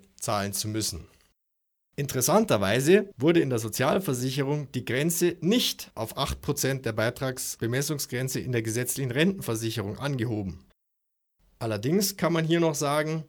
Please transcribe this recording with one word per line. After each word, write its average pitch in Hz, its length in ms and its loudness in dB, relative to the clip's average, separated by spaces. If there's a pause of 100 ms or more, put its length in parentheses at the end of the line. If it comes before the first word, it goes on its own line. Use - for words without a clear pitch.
(200)
zahlen 101 320 -2
zu 104 160 -4
müssen. 107 400 -4 (880)
Interessanterweise 139 1200 4
wurde 165 220 4
in 139 100 2
der 120 100 0
Sozialversicherung 131 1120 0
die 123 100 -4
Grenze 165 560 0
nicht - 560 0
auf 110 220 -8
acht 139 240 -4
Prozent 135 440 -2
der 113 60 0
Beitragsbemessungsgrenze 127 1500 -4
in 107 100 -6
der 117 120 2
gesetzlichen 123 480 -2
Rentenversicherung 117 840 -2
angehoben. 107 640 -4 (1000)
Allerdings 120 600 0
kann 165 160 2
man 165 100 2
hier 170 160 4
noch 160 160 4
sagen, 151 540 0